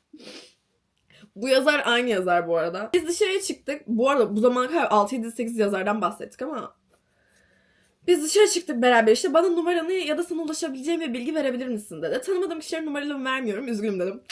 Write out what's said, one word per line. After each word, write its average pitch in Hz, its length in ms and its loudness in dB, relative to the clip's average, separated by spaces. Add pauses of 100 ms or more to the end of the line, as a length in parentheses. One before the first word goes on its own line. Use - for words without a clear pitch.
(1400)
Bu 214 120 -6
yazar 269 360 4
aynı 240 260 2
yazar 175 380 2
bu 165 80 2
arada. 175 380 -2
Biz 330 140 2
dışarıya 381 320 0
çıktık. - 460 -8
Bu 240 240 2
arada 226 260 2
bu 214 40 0
zamana 247 280 4
kadar 302 220 2
altı, 208 240 4
yedi, 233 180 -6
sekiz 233 260 -6
yazardan 208 420 0
bahsettik - 420 -6
ama... 269 340 -10 (1300)
Biz 320 180 4
dışarı 403 240 4
çıktık 294 340 -2
beraber 233 300 6
işte. 277 220 0
"Bana 339 140 6
numaranı 339 440 0
ya 311 260 -2
da 339 40 -2
sana 330 200 -6
ulaşabileceğim 311 580 -6
bir 294 120 -6
bilgi 247 220 -6
verebilir 262 320 -2
misin?" 208 360 -8
dedi. 160 180 -2
"Tanımadığım 349 400 -4
kişilere 320 260 -6
numaralarımı 285 380 -6
vermiyorum. 262 440 -4
Üzgünüm." 208 320 -4
dedim. 190 320 -6